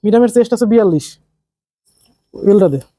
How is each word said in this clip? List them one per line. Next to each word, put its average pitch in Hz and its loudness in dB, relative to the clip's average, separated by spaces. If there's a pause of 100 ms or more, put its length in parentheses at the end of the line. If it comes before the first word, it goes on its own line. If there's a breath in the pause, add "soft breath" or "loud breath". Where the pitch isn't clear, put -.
মিডিয়ামের 226 2
চেস্ট 233 0
আছে 240 -2
বিয়াল্লিশ, 202 -2 (1160)
এলটা 196 2
দে 139 -6 (200)